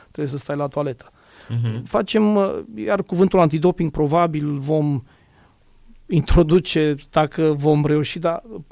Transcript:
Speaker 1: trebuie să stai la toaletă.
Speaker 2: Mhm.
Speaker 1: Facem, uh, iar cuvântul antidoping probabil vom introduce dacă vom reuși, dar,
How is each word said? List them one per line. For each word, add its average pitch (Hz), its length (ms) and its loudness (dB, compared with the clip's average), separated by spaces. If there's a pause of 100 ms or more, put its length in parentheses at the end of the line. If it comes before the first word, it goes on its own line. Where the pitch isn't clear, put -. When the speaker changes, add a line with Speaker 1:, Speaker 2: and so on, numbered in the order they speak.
(100)
Speaker 1:
trebuie 151 220 -6
să 143 60 -8
stai 143 180 -8
la 143 100 -2
toaletă. 139 420 -8 (400)
Speaker 2:
Mhm. 117 360 -4
Speaker 1:
Facem, 214 520 0
uh, 196 240 0 (140)
iar 110 280 -2
cuvântul 185 360 2
antidoping 165 520 2
probabil 151 640 0
vom 143 480 -2 (1080)
introduce 160 840 2 (160)
dacă 156 420 0
vom 147 340 2
reuși, 151 320 -2
dar, 170 240 -4 (300)